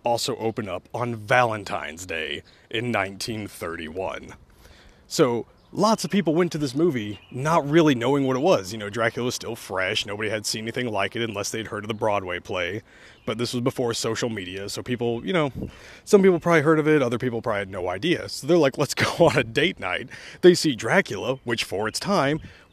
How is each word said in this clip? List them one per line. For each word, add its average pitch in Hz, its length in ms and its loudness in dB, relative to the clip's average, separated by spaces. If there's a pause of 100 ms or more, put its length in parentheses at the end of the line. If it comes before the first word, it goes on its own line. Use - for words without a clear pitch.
also 120 340 -2
open 110 320 -4
up 90 240 -8
on 120 220 -4
Valentine's 101 920 0
Day 80 380 -6 (260)
in 117 220 -4
nineteen 101 560 -4
thirty-one. 82 880 -8 (720)
So, 120 400 0 (260)
lots 208 300 2
of 185 80 -6
people 170 240 2
went 175 160 2
to 165 60 -6
this 135 180 -4
movie 127 440 0 (120)
not 143 360 0
really 156 280 6
knowing 135 300 2
what 131 100 0
it 127 60 -2
was. 117 300 2
You 113 60 -8
know, 104 120 -8
Dracula 117 360 -2
was 123 100 -2
still - 200 -8
fresh. 95 500 -2
Nobody 104 240 -4
had 107 160 -4
seen 110 200 -6
anything 123 240 -4
like 101 260 -2
it 117 60 -4
unless 104 280 -4
they'd 110 180 -6
heard 104 160 -8
of 104 40 -6
the 113 60 -4
Broadway 101 460 0
play. 92 420 -4 (440)
But 110 120 -4
this 120 160 -4
was 123 80 -4
before 120 320 -2
social 117 360 -2
media, 98 380 -8
so 104 140 -8
people, 117 440 -4
you 190 60 -2
know, 151 200 4 (540)
some 202 180 8
people 185 160 8
probably 165 220 6
heard 156 180 6
of 147 80 2
it, 151 160 6
other 120 160 0
people 117 220 -2
probably 104 180 -2
had 101 100 -6
no 92 180 -4
idea. 98 420 -2
So - 180 -8
they're 175 100 6
like, 139 200 4
"Let's 143 160 0
<laughs> - 20 -4
go - 320 4
on 127 100 4
a 131 60 2
date 135 360 -2
night." 90 300 -6 (320)
They 180 140 12
see 151 200 0
Dracula, 113 680 -2
which 117 200 -4
for 104 240 -4
its 107 120 -6
time 156 400 0 (320)